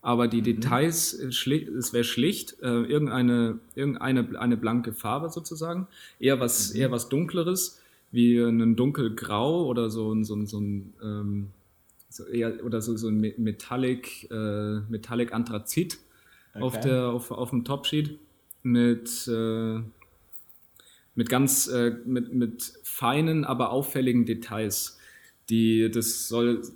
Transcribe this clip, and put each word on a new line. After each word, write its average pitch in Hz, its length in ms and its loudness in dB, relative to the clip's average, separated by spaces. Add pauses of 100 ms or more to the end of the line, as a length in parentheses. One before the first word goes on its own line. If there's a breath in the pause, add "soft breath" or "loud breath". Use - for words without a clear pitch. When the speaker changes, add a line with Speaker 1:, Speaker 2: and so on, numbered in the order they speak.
Speaker 1:
aber 120 260 2
die 113 140 2
Speaker 2:
Mhm. - 20 -2
Speaker 1:
Details, 131 720 2
äh, 127 140 -6
schli-, 135 340 0 (120)
es 117 160 -6
wäre 120 100 4
schlicht, - 580 -2
äh, - 60 -4
irgendeine, 120 880 2 (160)
irgendeine 131 480 0
bl-, - 160 -4
eine 120 200 2
blanke 117 340 0
Farbe 139 380 -4
sozusagen, 165 560 -6 (320 loud breath)
eher 131 220 4
was, 107 340 0
Speaker 2:
Mhm. 113 60 0
Speaker 1:
eher 131 100 4
was 120 180 -2
Dunkleres, 175 720 -2 (320 soft breath)
wie 120 260 6
ein 113 380 4
Dunkelgrau 127 880 0
oder 120 240 0
so 110 240 -2
ein, 110 120 2
so 107 120 -4
ein, 104 100 -2
so 104 140 -6
ein, 101 320 -4 (100)
ähm, 101 480 -6 (600)
so - 160 -16
eher, 117 400 -2
oder 113 160 -2
so, 113 160 -2
so 113 100 -4
ein 107 100 2
Me-, 107 200 0
Metallic, 123 920 -4
äh, 107 500 -2 (100)
Metallic 117 420 -4
Anthrazit 117 680 -2 (560 soft breath)
auf 127 220 -4
Speaker 2:
Okay. 135 120 0
Speaker 1:
der, 127 200 2
auf, 120 220 -4
auf 123 200 -4
dem 120 140 0
Topsheet 147 540 -2 (440)
mit, 120 640 2
äh, 113 540 -2 (1300 soft breath)
mit 117 140 0
ganz, 131 400 4
äh, 120 240 2 (120)
mit, 123 300 -2
mit 117 380 -2 (100)
feinen, 151 640 0
aber 127 260 0
auffälligen 127 560 2
Details. 110 720 -4 (500 loud breath)
Die, 113 420 4
das 113 380 -2
soll 117 340 2 (140)